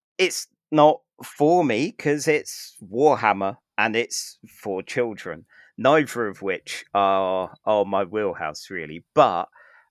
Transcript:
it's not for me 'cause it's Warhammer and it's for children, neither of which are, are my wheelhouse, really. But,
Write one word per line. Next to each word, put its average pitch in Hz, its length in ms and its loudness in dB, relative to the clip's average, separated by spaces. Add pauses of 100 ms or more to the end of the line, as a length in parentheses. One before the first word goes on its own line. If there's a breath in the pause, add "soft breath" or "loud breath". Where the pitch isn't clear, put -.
(180)
it's 180 300 0 (240)
not 151 300 6 (220)
for 165 400 2
me 123 280 0
'cause 147 360 -4
it's - 560 -4
Warhammer 107 720 2 (200)
and 107 180 0
it's - 420 -6 (240)
for 95 220 -6
children, 104 640 -6 (320 soft breath)
neither 123 500 2
of 95 140 -12
which - 520 -8
are, 95 600 0 (120)
are 104 200 2
my 98 180 -2
wheelhouse, 87 680 -6
really. 82 340 -12 (120)
But, 101 300 2 (460 soft breath)